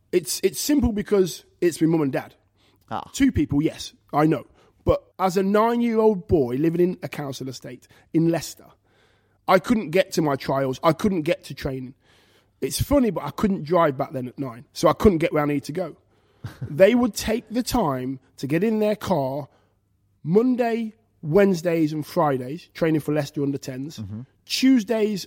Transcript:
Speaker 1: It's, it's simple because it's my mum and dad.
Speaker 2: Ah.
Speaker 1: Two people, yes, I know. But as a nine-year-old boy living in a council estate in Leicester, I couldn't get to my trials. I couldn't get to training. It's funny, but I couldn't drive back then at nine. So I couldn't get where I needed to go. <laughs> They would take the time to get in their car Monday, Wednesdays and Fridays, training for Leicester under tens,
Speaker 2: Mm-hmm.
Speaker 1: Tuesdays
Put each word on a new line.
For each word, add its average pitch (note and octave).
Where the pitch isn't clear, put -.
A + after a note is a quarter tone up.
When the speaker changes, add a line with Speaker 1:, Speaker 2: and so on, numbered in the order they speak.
Speaker 1:
It's, F3
it's F#3+
simple B3
because G3
it's F3
my D#3+
mum D#3+
and C#3
dad. B2+
Speaker 2:
Ah. G#2+
Speaker 1:
Two C4+
people, C#3+
yes, -
I D3
know. D#3
But E3+
as F#3
a G3
nine-year-old A3
boy B2+
living E3
in F3
a C#3
council C#3
estate B2+
in E3
Leicester, -
I F#3+
couldn't G3+
get F3+
to F3
my D3
trials. C3+
I E3
couldn't F#3+
get E3
to -
training. C3
It's -
funny, C4
but E3
I C#3+
couldn't F#3+
drive D#3
back C#3
then B2
at A#2+
nine. B2
So -
I D3
couldn't F#3
get D#3+
where D3+
I -
needed C#3+
to D3+
go. E3
<laughs> -
They F#3+
would A#3+
take A3+
the A3
time C3+
to -
get D#3
in A3
their G#3
car C#3
Monday, A#3
Wednesdays E3+
and D3+
Fridays, C#3+
training D#3+
for D3
Leicester D3+
under C#3
tens, C3+
Speaker 2:
Mm-hmm. G#2+
Speaker 1:
Tuesdays A3